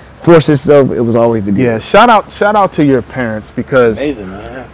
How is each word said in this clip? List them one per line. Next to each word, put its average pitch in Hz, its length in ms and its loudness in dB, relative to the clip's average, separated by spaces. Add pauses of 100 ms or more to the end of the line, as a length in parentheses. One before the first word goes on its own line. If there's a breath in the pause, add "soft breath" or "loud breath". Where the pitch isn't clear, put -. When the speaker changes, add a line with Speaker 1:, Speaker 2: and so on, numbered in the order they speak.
(220 loud breath)
Speaker 1:
force 165 280 4
itself, 147 420 2
it 110 100 -4
was 117 140 -2
always 117 300 0
the 104 80 -6
good. 131 100 -2
Speaker 2:
Yeah, 117 160 -2
shout 214 300 2
out, 214 220 2
shout 208 260 -2
out 190 160 0
to 160 100 -2
your 135 180 2
parents, 113 480 -10
because 120 500 0
Speaker 3:
Amazing, 123 300 -8
man. 117 440 -16